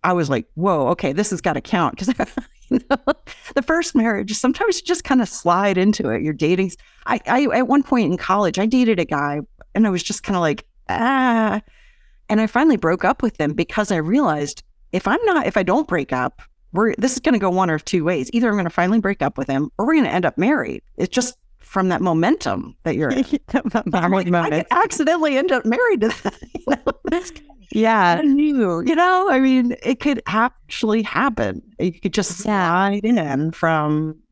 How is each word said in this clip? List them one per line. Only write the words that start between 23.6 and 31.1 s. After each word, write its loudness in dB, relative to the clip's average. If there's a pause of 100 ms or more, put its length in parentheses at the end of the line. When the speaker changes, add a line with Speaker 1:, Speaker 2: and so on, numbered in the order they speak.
Speaker 1:
I'm 0
like, 0
Speaker 2:
moment. 0
Speaker 1:
"I 0
could -10
accidentally 0
end 0
up 0
married 2
to 2
that." -4 (100)
<laughs> -12
You 0
know? -6 (420)
Speaker 2:
Yeah. 4
Speaker 1:
I -2
knew, 2
you 0
know, 2
I 4
mean, 2
it -2
could 0
actually -2
happen. -2 (180)